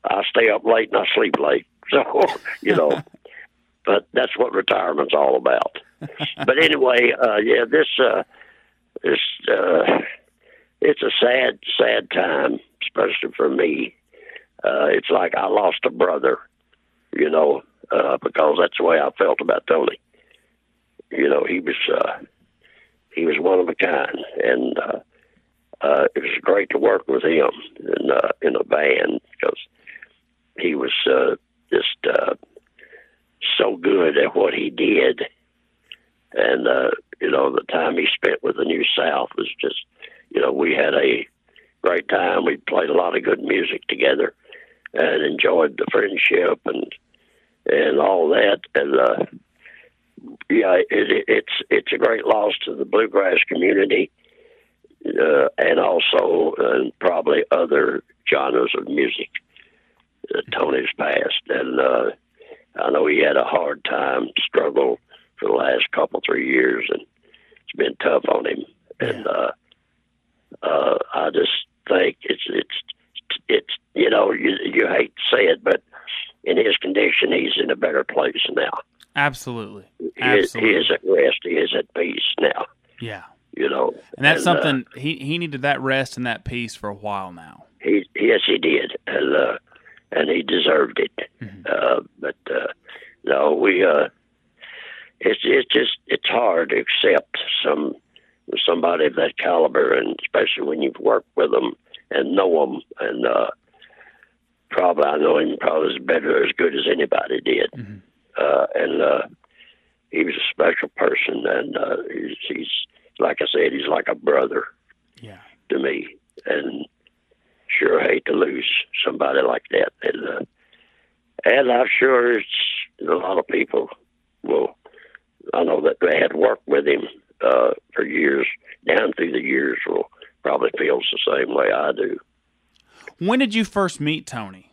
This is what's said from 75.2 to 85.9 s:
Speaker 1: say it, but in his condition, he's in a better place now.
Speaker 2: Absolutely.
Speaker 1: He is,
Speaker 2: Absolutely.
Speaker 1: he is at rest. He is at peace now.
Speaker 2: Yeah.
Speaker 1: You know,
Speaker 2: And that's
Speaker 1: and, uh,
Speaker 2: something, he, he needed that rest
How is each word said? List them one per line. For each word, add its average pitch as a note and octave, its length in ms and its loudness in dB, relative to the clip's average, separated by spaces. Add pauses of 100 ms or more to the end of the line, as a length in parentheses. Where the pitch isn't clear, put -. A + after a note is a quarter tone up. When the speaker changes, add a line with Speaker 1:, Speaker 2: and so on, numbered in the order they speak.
Speaker 1:
say A2+ 80 4
it, - 200 2
but - 180 2 (640)
in - 120 0
his A2 200 2
condition, F#2+ 560 0
he's - 280 -2
in - 80 -2
a - 60 0
better - 300 0
place - 360 -2 (120)
now. - 260 -4 (360)
Speaker 2:
Absolutely. A#2 680 -4 (160)
Speaker 1:
He - 60 -10
is, B2 400 2
Speaker 2:
Absolutely. A2 260 0
Speaker 1:
he G2 60 4
is - 140 0
at - 120 0
rest. D2 400 4
He F2 80 -6
is E2 260 0
at - 160 -6
peace - 300 -4 (160)
now. - 260 -2 (360)
Speaker 2:
Yeah. G#2+ 220 -12 (320)
Speaker 1:
You - 140 -2
know, C3 240 -4 (240)
Speaker 2:
And C3 80 -2
that's D#3+ 220 2
Speaker 1:
and, E3+ 100 2
uh, - 60 0
Speaker 2:
something, C3+ 220 -2 (140)
he, D3+ 180 -6
he D3 200 -6
needed D3+ 240 -6
that C#3 200 0
rest C3+ 360 -2